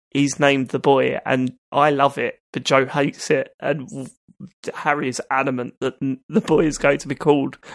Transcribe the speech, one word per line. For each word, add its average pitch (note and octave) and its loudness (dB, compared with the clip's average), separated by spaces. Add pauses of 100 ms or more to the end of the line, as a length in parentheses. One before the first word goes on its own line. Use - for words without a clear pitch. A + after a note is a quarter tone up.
(100)
he's C#3 0
named C#3 2
the C3+ -2
boy, C3 2
and B2+ 0 (180)
I C#3+ 4
love C#3 2
it, A#2+ -4 (120)
but - -6
Joe C3+ 4
hates C#3+ -2
it, C3+ 0 (100)
and C#3 -4
w-, C3 -12 (680)
Harry D3 -2
is - -6
adamant C3 -2
that B2+ -2
n-, C3 -4 (100)
the E3 2
boy D#3+ 4
is D3 -2
going C#3+ 2
to - -14
be C#3+ -4
called, C#3+ 2 (180)